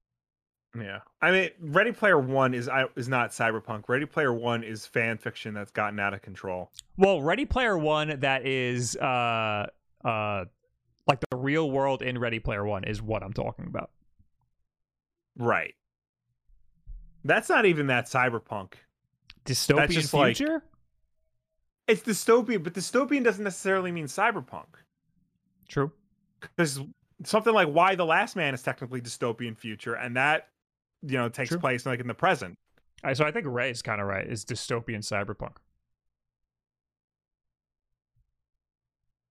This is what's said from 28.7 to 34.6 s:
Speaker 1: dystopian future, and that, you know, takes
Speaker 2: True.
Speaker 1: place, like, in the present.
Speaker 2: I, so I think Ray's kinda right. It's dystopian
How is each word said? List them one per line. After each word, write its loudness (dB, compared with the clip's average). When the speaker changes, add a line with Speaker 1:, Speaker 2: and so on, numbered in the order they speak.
Speaker 1:
dystopian -6
future, -8
and -6
that, 2
you -2
know, 2
takes -6
Speaker 2:
True. -2
Speaker 1:
place, 0
like, -2
in -6
the -6
present. 0
Speaker 2:
I, 0
so 2
I 0
think -4
Ray's -2
kinda -4
right. -2
It's -6
dystopian -6